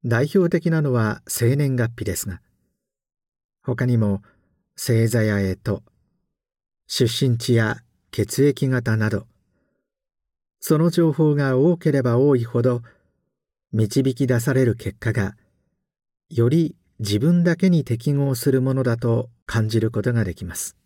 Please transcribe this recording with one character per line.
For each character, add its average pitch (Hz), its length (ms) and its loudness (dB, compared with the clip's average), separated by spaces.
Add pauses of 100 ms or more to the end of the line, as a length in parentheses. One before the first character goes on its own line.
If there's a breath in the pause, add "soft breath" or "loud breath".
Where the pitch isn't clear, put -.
代 120 280 0
表 175 160 4
的 170 220 0
な 160 100 2
の 139 120 0
は 110 340 0
生 123 300 0
年 139 180 0
月 117 220 -2
日 - 80 -8
で 95 100 -4
す - 140 -8
が、 87 100 -10 (1200)
他 127 240 -4
に 123 120 2
も 101 240 0 (560 soft breath)
星 113 300 2
座 113 140 0
や 107 180 0
干 98 440 -4 (1040)
支、 123 200 0
出 127 220 0
身 117 80 0
地 120 180 0
や 113 220 0 (340)
血 - 340 0
液 139 220 0
型 120 300 0
な 107 120 0
ど、 101 180 -4 (1300)
そ 156 180 0
の 170 120 2
情 165 220 2
報 151 240 2
が 135 220 0
多 165 200 2
け 160 140 -2
れ 139 120 0
ば 120 140 2
多 139 180 4
い 120 80 0
ほ 117 180 -2
ど、 123 200 0 (920 soft breath)
導 123 420 0
き 135 120 -2
出 120 120 2
さ 123 140 -2
れ 127 120 4
る 117 100 0
結 - 240 -10
果 110 140 -4
が 98 220 -4 (920)
よ 117 200 0
り 160 260 0 (240)
自 104 200 -2
分 175 240 2
だ 170 120 2
け 190 140 2
に 170 140 2
適 120 300 -2
合 139 220 0
す 135 160 0
る 131 100 2
も 131 120 0
の 131 100 -2
だ 117 140 0
と 117 320 -2 (160)
感 110 240 -2
じ 113 100 0
る 113 120 0
こ 107 100 -4
と 123 120 -2
が 117 100 0
で 90 120 -4
き 95 100 -12
ま 85 100 -10
す。 - 300 -12